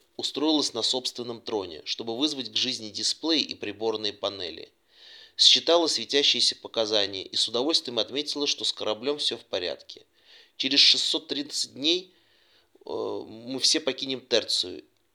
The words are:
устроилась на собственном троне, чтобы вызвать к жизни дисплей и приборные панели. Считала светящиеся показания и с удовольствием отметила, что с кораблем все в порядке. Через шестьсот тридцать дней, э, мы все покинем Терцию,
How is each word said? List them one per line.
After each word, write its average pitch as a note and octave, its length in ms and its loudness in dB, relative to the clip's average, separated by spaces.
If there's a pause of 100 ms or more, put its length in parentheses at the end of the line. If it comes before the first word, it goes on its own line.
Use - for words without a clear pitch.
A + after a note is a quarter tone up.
(160)
устроилась D3 580 0
на A2+ 80 -4
собственном A#2+ 580 -4
троне, F#2 440 -6
чтобы A#2 320 -6
вызвать C3+ 340 -2
к - 60 -2
жизни A2+ 320 -2
дисплей C#3+ 520 0
и - 140 -4
приборные G#2 580 -4
панели. F#2+ 600 -8 (640)
Считала - 500 6
светящиеся B2 720 2
показания G2+ 640 0
и - 140 -8
с - 100 2
удовольствием A#2+ 540 0
отметила, C#3+ 480 -2
что - 160 -2
с - 80 0
кораблем A2 460 -4
все B2+ 180 -2
в - 80 -14
порядке. - 600 -6 (540)
Через C#3 220 2
шестьсот - 480 4
тридцать C#3 440 -4
дней, E3 400 -2 (720)
э, - 60 -10
мы A2 720 -6
все - 200 4
покинем C3 400 -4
Терцию, F#2 640 0 (300)